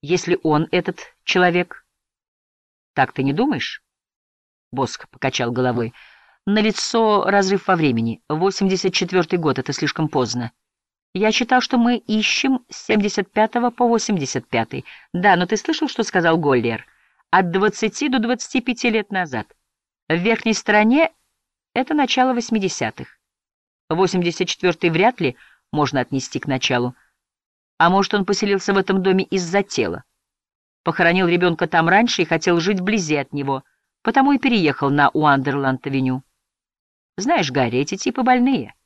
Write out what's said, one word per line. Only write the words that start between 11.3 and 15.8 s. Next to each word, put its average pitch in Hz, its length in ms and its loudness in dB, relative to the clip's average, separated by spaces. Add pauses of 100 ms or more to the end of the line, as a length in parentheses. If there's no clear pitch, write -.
считал, 247 300 2
что 247 180 0
мы 240 180 2
ищем 220 720 -2
с - 160 -18
семьдесят 208 460 -2
пятого 233 400 0
по 240 160 0
восемьдесят 202 600 -2
пятый. - 380 -4 (280)
Да, 180 220 4
но 180 120 0
ты 220 100 -2
слышал, 311 300 -4